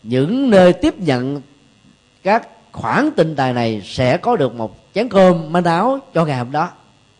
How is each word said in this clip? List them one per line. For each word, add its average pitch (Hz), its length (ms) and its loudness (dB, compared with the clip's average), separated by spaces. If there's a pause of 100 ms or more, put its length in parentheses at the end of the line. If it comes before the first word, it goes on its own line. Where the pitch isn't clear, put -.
những 156 460 0
nơi 185 240 6
tiếp 302 260 -2
nhận 139 420 -4 (840)
các 190 240 0 (240)
khoản 147 400 -2
tịnh 160 240 0
tài 131 180 -2
này 113 320 -2
sẽ 127 320 -2
có 233 180 -2
được 127 200 -2
một - 380 -12
chén 226 160 -2
cơm 180 440 2
manh 175 100 0
áo 196 360 0 (140)
cho 165 120 0
ngày 143 120 -4
hôm 123 140 -6
đó. 160 180 -2 (500)